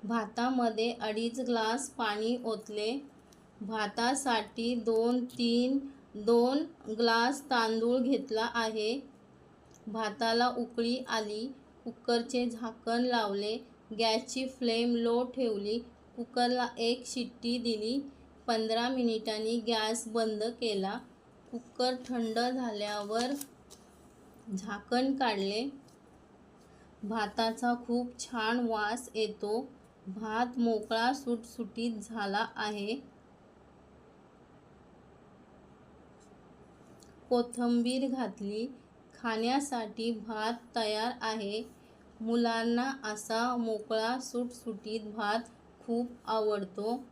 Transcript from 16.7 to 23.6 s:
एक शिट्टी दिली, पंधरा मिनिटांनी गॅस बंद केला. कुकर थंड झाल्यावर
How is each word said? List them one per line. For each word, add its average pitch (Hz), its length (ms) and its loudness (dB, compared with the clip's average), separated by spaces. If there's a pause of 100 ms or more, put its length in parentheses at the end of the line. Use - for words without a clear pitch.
एक 240 280 0
शिट्टी 240 520 -2
दिली, 233 520 0 (380)
पंधरा 226 420 2
मिनिटांनी 226 680 0
गॅस 220 480 0
बंद 220 360 0
केला. 220 560 -2 (520)
कुकर 247 420 -2 (140)
थंड 233 320 0
झाल्यावर 226 920 -2 (1200)